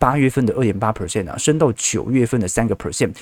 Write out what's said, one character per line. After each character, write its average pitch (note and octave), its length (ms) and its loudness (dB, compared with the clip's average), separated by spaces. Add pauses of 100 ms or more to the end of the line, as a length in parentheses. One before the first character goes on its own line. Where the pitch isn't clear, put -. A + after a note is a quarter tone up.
八 C3+ 160 2
月 C3+ 120 4
份 B2+ 160 0
的 G#2+ 100 2
二 C3 100 0
点 G2+ 120 0
八 G#2+ 160 -2
percent F#2 380 -4
啊 - 80 -10
升 D3+ 180 2
到 D#3 180 4
九 - 360 -4
月 B2+ 160 4
份 A#2+ 140 0
的 F#2 80 0
三 A#2 180 0
个 G#2 80 0
percent， - 480 -4